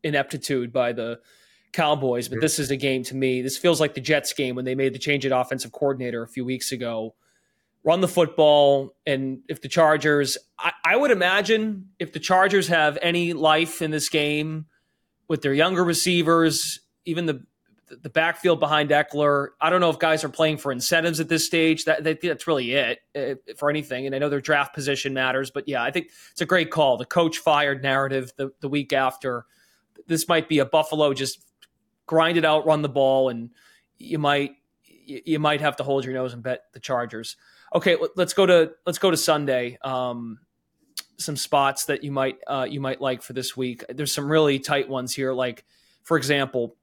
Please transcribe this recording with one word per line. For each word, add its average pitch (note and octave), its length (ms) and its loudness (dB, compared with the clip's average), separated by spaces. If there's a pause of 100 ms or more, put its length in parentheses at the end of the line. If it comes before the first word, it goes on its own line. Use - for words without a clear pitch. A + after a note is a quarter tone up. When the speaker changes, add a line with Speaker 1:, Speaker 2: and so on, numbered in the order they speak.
Speaker 1:
ineptitude C#3 680 -2
by A#2+ 220 0
the A#2 260 -8 (540)
Cowboys. C3+ 540 0
But C3 80 -8
Speaker 2:
Mm-hmm. A2+ 60 -2
Speaker 1:
this D#3 180 0
is C3+ 100 -4
a C#3 80 -2
game C3+ 280 -2
to C3 100 -10
me. C3 260 0
This C3 160 -6
feels E3 240 2
like D3 140 -2
the C#3 60 -8
Jets C#3+ 320 0
game B2+ 220 -4
when B2+ 100 -6
they C3 100 -2
made C3+ 180 0
the B2+ 60 -12
change C#3+ 260 -2
at C3 60 0
offensive B2+ 400 -2
coordinator B2+ 500 -4
a A#2 60 -12
few B2+ 180 -8
weeks B2+ 260 -6
ago. A#2 440 -8 (720)
Run F3 160 2
the F3+ 60 2
football. D3 880 4 (100)
And C3+ 420 -2
if - 140 -10
the C#3 80 -12
Chargers, D3+ 680 2 (220)
I, - 140 -4 (100)
I F3+ 140 4
would C#4 140 4
imagine G3+ 880 0
if E3+ 120 -8
the D#3 80 -10
Chargers F#3+ 480 4
have D3+ 340 2
any F3 300 0
life D#3 500 2
in D#3 100 -2
this D3+ 180 -2
game D3+ 560 -2 (600)
with D3+ 160 -4
their C#3 100 0
younger F3 320 2
receivers, E3 960 2 (240)
even E3+ 220 -4
the, C#3 180 -6 (560)
the C#3 80 -14
backfield E3 500 2
behind D3+ 300 2
Eckler, D3 600 2 (120)
I D#3 80 2
don't F3+ 120 4
know E3+ 100 4
if - 80 -4
guys D#3+ 240 2
are D3 60 -6
playing D#3 280 2
for C#3+ 140 -6
incentives D#3+ 480 0
at D#3+ 100 -4
this D#3+ 160 0
stage. D#3+ 400 2
That, D#3 180 0
that, D#3+ 180 -2
that's E3+ 260 -4
really B2+ 260 0
it, B2+ 260 0 (160)
uh, C3+ 200 -4 (200)
for D3 140 -2
anything. C3+ 380 -4
And C3+ 80 -6
I - 20 -4
know D3 120 -2
their C#3 120 -2
draft C#3+ 320 0
position C#3 400 -4
matters, C3 380 -2
but C#3 160 -8
yeah, B2+ 160 -2
I C3+ 80 -2
think E3 180 -6 (220)
it's - 100 -10
a E3 60 -2
great F3+ 240 0
call. C3+ 260 2
The B2+ 80 -8
coach E3 320 0
fired C#3+ 460 0
narrative C3+ 520 -2
the, C3+ 160 -6 (100)
the D3+ 60 -6
week C#3+ 260 -2
after. C3 520 -2 (640)
This D#3+ 200 -2
might E3 220 2
be D#3 80 2
a C3+ 80 4
Buffalo D3+ 480 2
just C3 260 -6 (680)
grind E3 300 4
it D#3+ 80 4
out, D#3 200 4
run D#3 160 4
the D3 80 -2
ball, C3+ 400 2
and A#2 220 -8 (480)
you - 180 -6
might, C#3+ 380 0 (280)
you, - 400 -18
you D#3 160 0
might D3+ 220 0
have D3 140 0
to C#3+ 80 -6
hold C#3 200 -2
your C3 120 -8
nose B2+ 180 -6
and A#2+ 80 -16
bet B2+ 220 -6 (100)
the B2+ 60 -20
Chargers. A#2 560 -6 (380)
Okay, F3 260 2
l-, E3 160 -2
let's F3+ 180 -2
go F#3+ 120 4
to, E3+ 260 6 (140)
let's F3 140 -4
go F#3+ 120 4
to D#3+ 60 2
Sunday. C3 640 0
Um, B2 560 -6 (800)
some D3 180 -8
spots C#3 500 0
that C#3+ 180 -4
you C#3+ 80 -8
might, C3+ 260 -2 (100)
uh, C3 220 -2
you C#3+ 100 -8
might C3+ 220 -6
like C3 200 -2
for - 120 -16
this B2+ 220 -8
week. B2 340 -6
There's C#3 220 -6
some C#3+ 200 -4
really D3 280 4
tight C#3+ 300 -2
ones B2+ 240 -6
here. C3 200 -4
Like, B2+ 320 -6 (380)
for E3 140 0
example C3 640 -2